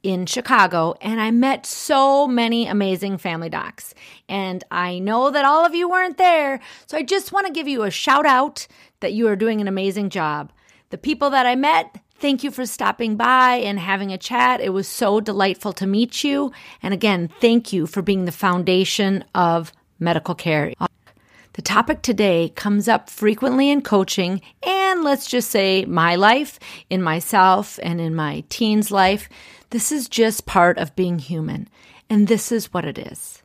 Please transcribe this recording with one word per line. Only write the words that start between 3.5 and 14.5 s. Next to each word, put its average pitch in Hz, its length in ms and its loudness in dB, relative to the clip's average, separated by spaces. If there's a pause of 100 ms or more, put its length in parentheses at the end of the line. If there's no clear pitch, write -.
And 185 440 -6
I 180 260 -4
know 226 320 0
that 285 140 0
all 311 200 4
of 330 120 0
you 349 120 0
weren't 370 300 0
there, 311 400 4 (280)
so 302 120 -6
I 302 60 -4
just 381 260 -2
want 392 160 0
to 339 60 -6
give 294 160 -6
you 247 160 -2
a 196 80 -2
shout 294 340 2
out 269 400 2 (320)
that 185 140 -4
you 220 160 2
are 208 80 2
doing 214 240 0
an 202 80 -2
amazing 190 420 -2
job. 151 400 -4 (400)
The - 80 -12
people 285 320 -2
that 262 160 4
I 247 80 2
met, 311 420 0 (220)
thank 277 240 0
you 285 80 -4
for 254 160 -8
stopping 220 500 -4
by 254 380 4
and 202 240 -2
having 196 340 -4
a 190 60 -8
chat. 247 420 0